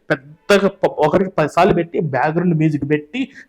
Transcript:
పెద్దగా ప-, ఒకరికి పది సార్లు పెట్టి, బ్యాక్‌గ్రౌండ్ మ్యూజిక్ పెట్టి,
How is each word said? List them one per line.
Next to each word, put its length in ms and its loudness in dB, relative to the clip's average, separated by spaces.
పెద్దగా 580 0
ప-, 300 -2
ఒకరికి 320 0
పది 180 -2
సార్లు 260 2
పెట్టి, 260 -2
బ్యాక్‌గ్రౌండ్ 540 -2
మ్యూజిక్ 360 0
పెట్టి, 300 -4